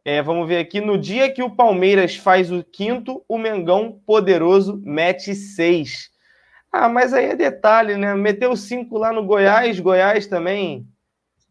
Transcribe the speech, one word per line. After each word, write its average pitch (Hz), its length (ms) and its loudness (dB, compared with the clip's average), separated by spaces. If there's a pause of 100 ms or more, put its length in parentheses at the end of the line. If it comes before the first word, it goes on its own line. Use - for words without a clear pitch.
é, 147 160 0
vamos 165 260 -2
ver 170 120 0
aqui, 170 200 -6
no 208 180 -2
dia 220 320 0
que 254 140 -6
o 247 100 -6
Palmeiras 190 600 2
faz 185 340 2
o 175 140 -6
quinto, 240 640 -8
o 226 100 -6
Mengão 214 680 -2
poderoso 196 800 2
mete 180 500 -2
seis. 170 760 -2 (640)
Ah, - 160 2
mas 247 260 2
aí 269 120 2
é - 100 -2
detalhe, 220 600 2
né? 202 180 -2
Meteu 208 400 0
cinco 240 420 -8
lá 220 140 -2
no 220 140 -4
Goiás, 208 560 2
Goiás 196 460 2
também 175 600 -4 (640)